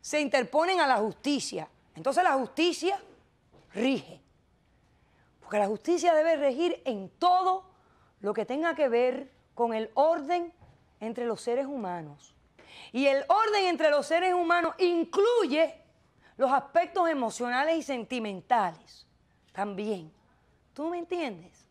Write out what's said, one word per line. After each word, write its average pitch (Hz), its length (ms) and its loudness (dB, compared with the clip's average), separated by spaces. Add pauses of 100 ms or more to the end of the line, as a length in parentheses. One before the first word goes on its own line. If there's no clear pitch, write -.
se 302 200 -2
interponen 302 600 0
a 285 60 2
la 254 100 4
justicia. 208 680 -4 (280)
Entonces 269 280 0
la 339 100 4
justicia 320 680 0 (760)
rige, 233 480 -2 (1200)
porque - 180 -4
la 202 80 2
justicia 320 480 0
debe 320 200 4
regir 294 500 -2
en 202 240 -6
todo 370 600 0 (520)
lo 202 120 -4
que 208 120 -4
tenga 311 280 -2
que 285 160 0
ver 254 420 0 (220)
con 233 200 -2
el 220 200 -4
orden 330 580 0 (480)
entre 233 260 -8
los 226 160 -4
seres 247 260 -2
humanos. 175 680 -10 (580)
Y 269 160 0
el 277 220 2
orden 415 360 2
entre 330 240 2
los 294 180 2
seres 359 260 2
humanos 349 460 0
incluye 349 1040 2 (560)
los 262 140 2
aspectos 339 580 0
emocionales 262 680 -2
y 302 60 -4
sentimentales 214 1200 -4 (460)
también. 196 580 -6 (640)
¿Tú 311 160 -6
me 349 80 -6
entiendes? 285 720 -8